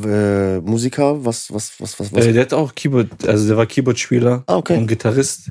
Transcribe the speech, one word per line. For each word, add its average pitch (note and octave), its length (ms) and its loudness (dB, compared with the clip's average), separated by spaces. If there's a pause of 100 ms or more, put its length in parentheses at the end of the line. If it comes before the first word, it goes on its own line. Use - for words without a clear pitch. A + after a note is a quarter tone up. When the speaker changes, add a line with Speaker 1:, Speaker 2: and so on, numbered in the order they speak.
Speaker 1:
äh, G2+ 600 2
Musiker, C3 640 0
was, A#2 260 -4
was, - 260 -10
was, - 220 -10
was, G2+ 120 -8
was? A2+ 140 4
Speaker 2:
Äh, A#2 60 4
der A#2+ 100 4
hat C3 120 -2
auch D3 200 -2
Keyboard, - 540 -2
also G#2+ 200 2
der A2 100 2
war A2+ 80 2
Keyboardspieler B2 800 0
Speaker 1:
Ah, F3+ 100 0
okay. E3+ 220 0
Speaker 2:
und A2+ 80 0
Gitarrist A#2 640 -2